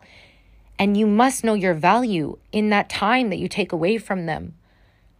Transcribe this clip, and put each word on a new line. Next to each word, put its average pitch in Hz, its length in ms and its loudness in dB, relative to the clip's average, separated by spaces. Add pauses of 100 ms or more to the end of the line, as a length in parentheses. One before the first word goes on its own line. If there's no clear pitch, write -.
(760)
And 202 180 2
you 214 120 2
must 233 360 2
know 226 120 2
your 185 180 0
value 180 640 0 (140)
in 214 180 0
that 202 180 0
time 233 440 0
that 170 80 -4
you 185 80 -4
take 180 240 -4
away 180 260 0
from 185 300 -6
them. 147 260 -8 (680)